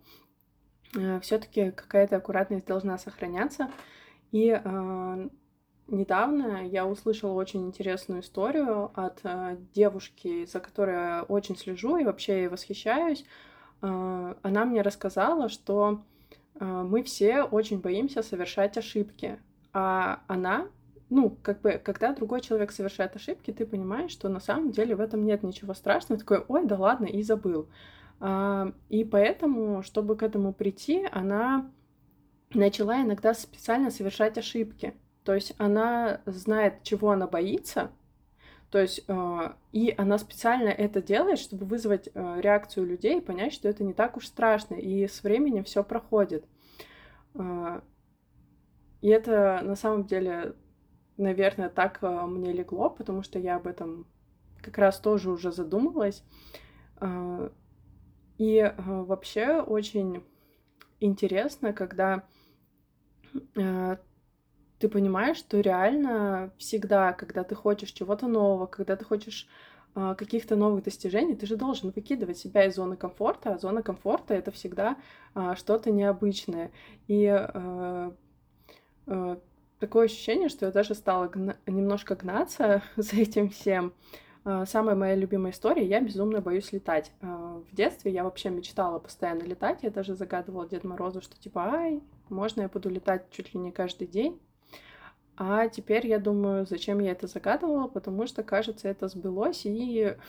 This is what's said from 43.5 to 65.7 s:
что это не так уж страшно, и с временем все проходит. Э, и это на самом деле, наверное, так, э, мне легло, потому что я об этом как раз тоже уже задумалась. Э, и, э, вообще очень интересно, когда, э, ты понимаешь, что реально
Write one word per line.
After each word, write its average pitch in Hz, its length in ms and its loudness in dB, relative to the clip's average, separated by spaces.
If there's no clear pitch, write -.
что - 140 -2
это 208 160 -2
не 190 100 -2
так 240 240 0
уж - 100 -12
страшно, 214 480 2
и 196 320 0
с - 160 -12
временем 220 400 2
все 202 200 0
проходит. 202 600 0
Э, 175 460 -6
и 202 60 4
это 208 560 6
на 196 120 -2
самом 214 300 0
деле, 185 480 -2
наверное, 196 520 2
так, 190 320 0
э, 190 60 -2
мне 180 260 -4
легло, 180 380 -2
потому 196 320 -6
что - 160 -10
я 180 180 -2
об 175 120 -8
этом 170 380 -10
как - 160 -10
раз 196 220 6
тоже 202 300 2
уже 175 220 -2
задумалась. 202 720 -2
Э, 180 500 -6
и, 220 200 4
э, 208 140 6
вообще 190 720 0
очень 208 640 -2
интересно, 208 720 0
когда, 190 500 0
э, 185 400 -2
ты 214 80 4
понимаешь, 202 500 2
что - 220 0
реально 202 1000 2